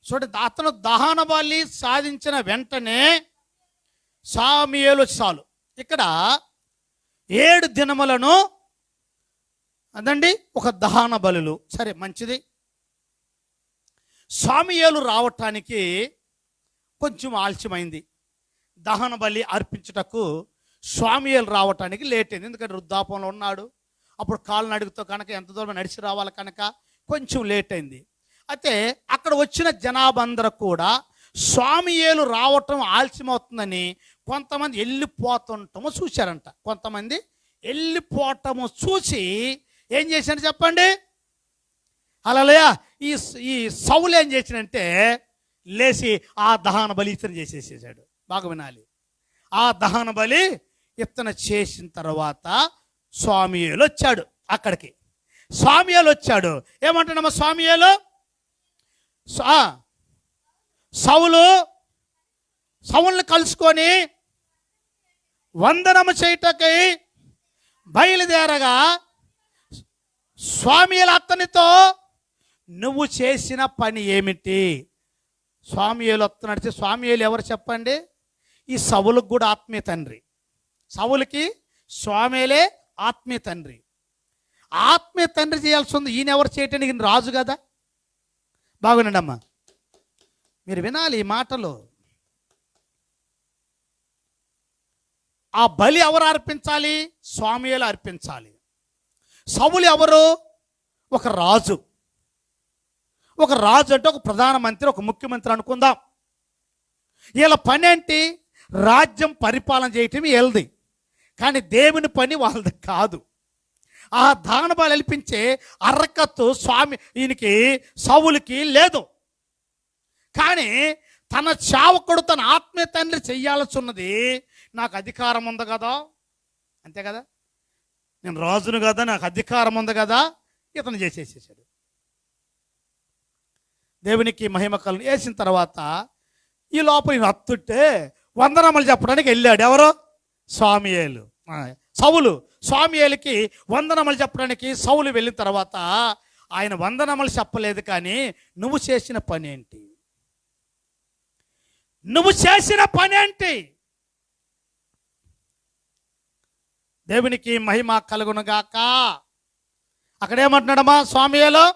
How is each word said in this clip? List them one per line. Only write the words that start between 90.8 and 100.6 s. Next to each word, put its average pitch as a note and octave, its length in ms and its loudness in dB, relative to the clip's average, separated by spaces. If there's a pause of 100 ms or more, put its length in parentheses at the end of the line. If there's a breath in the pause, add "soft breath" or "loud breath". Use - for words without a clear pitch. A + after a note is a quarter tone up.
వినాలి C4+ 360 -4
ఈ G#3 60 -4
మాటలు. G#3 680 -8 (3750)
ఆ A#3 120 4
బలి A3+ 320 2
ఎవరు D#4+ 240 4
అర్పించాలి? D4+ 920 -2 (100)
సాముయేలు B3+ 600 -4
అర్పించాలి. E3 760 -10 (880)
సౌలు F4 380 2
ఎవరు? D#4 520 8 (760)